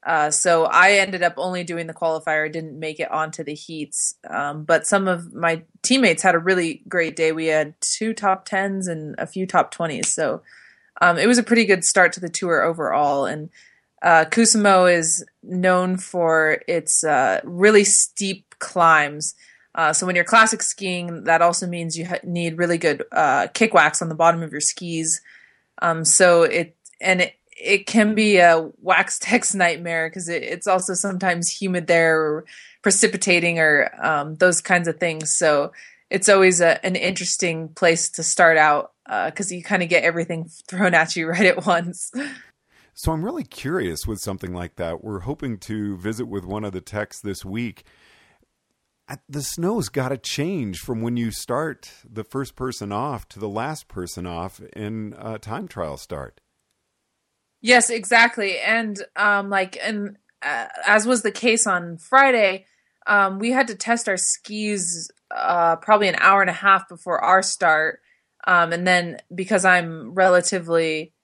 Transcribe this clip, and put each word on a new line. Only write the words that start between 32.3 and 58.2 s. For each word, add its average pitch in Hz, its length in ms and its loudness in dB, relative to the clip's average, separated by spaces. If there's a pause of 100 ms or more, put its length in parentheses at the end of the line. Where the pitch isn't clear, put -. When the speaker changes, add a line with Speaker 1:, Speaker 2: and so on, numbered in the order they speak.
Speaker 1:
precipitating 175 800 0
or, 151 280 2 (160)
um, 156 300 -2
those 180 260 2
kinds 175 280 0
of 160 100 -4
things. 160 340 -4
So 151 380 2 (400)
it's 190 180 0
always 190 320 6
a, 165 240 2
an 185 120 -2
interesting 175 720 -4
place 165 420 0
to 165 140 -8
start 165 320 4
out, 151 360 2 (140)
uh, 160 240 -4
'cause 185 220 -8
you 180 100 -12
kinda 185 240 -2
get 170 180 2
everything 165 440 -2 (180)
thrown 185 280 0
at 160 200 2
you 160 140 -6
<laughs> - 20 -4
right 180 160 2
at 180 200 2
once. 175 440 -2 (840)
Speaker 2:
So - 180 -4
I'm 160 120 -4
really 302 200 -6
curious 123 600 -6
with 107 120 -6
something 95 360 -8
like 87 220 -10
that. 85 280 -8
We're 101 160 -8
hoping 123 380 -8
to 104 400 -8
visit 107 280 -6
with 98 180 -8
one 104 200 -8
of 101 80 -8
the 92 80 -8
techs 104 400 -10
this 98 240 -10
week. 107 400 -10 (1300)
I, - 60 -14 (120)
the 143 140 -8
snow's 170 460 -4
gotta 131 300 -4
change 139 640 -6
from 117 200 -6
when 120 160 -4
you 117 140 -2
start 139 600 -8 (180)
the 110 160 -12
first 131 320 -10
person 117 360 -8
off 117 380 -6
to - 80 -20
the 107 100 -8
last 120 400 -8
person 90 380 -10
off 87 340 -10 (160)
in 107 420 -10
a 110 200 -12
time 131 280 -10
trial 80 300 -8
start. 67 440 -14 (1200)
Speaker 1:
Yes, 247 300 4
exactly. 226 680 0